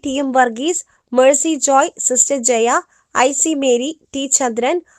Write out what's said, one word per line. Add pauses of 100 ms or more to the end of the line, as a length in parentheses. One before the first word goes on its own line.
ടി
എം
വർഗീസ്, (300)
മേഴ്സി
ജോയ്,
സിസ്റ്റർ
ജയ, (460)
ഐ
സി
മേരി, (200)
ടി
ചന്ദ്രൻ, (220)